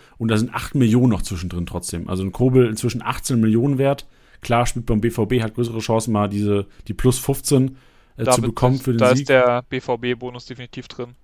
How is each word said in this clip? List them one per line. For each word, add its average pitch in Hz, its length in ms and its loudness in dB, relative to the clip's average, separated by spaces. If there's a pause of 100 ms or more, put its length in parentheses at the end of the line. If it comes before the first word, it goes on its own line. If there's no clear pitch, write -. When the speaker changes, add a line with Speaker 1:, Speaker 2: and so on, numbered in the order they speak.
(160)
Speaker 1:
und 113 120 -4
da 110 100 2
sind 123 160 -2
acht - 200 -8
Millionen 123 360 4
noch 98 120 0
zwischendrin 87 440 -6
trotzdem. 87 420 -8
Also 92 160 -4
ein 95 80 -4
Kobel 127 340 4
inzwischen 113 360 -4
achtzehn 120 360 -4
Millionen 117 380 2
wert. 139 300 -2 (340)
Klar, 120 260 0
spielt 120 200 -6
beim 107 160 0
B 117 80 2
V 113 160 -2
B, 120 160 0
hat 110 120 -6
größere 117 260 -4
Chancen, 113 320 0
mal 104 160 2
diese, 104 380 0 (220)
die 101 60 -6
plus 127 240 2
fünfzehn, 135 580 0 (400)
äh, 117 80 -6
Speaker 2:
Da 127 80 4
Speaker 1:
zu 120 80 4
Speaker 2:
wird 117 140 -2
Speaker 1:
bekommen 131 220 2
Speaker 2:
das, 127 80 -8
Speaker 1:
für 131 80 -2
den 117 60 0
Speaker 2:
da 127 120 4
Speaker 1:
Sieg. 127 100 4
Speaker 2:
ist 139 80 -8
der 123 400 4
B 127 120 -6
V 123 180 -4
B-Bonus 123 480 -8
definitiv 123 420 -16
drin. 123 360 -12